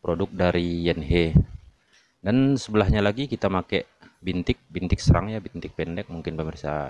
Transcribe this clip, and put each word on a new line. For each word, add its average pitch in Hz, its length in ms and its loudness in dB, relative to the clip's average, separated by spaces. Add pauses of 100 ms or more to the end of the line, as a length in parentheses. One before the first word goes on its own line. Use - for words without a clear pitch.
produk 85 320 -2
dari 87 560 0
Yenhe. 82 480 2 (880)
Dan 135 320 2
sebelahnya 107 480 2
lagi 120 240 0
kita 101 240 -2
make 92 320 -2 (400)
bintik, 90 480 -2
bintik 90 320 -2
serang 87 240 4
ya, 110 160 -6
bintik - 320 -12
pendek, 85 320 -6
mungkin 80 320 -6
pemirsa 76 500 -6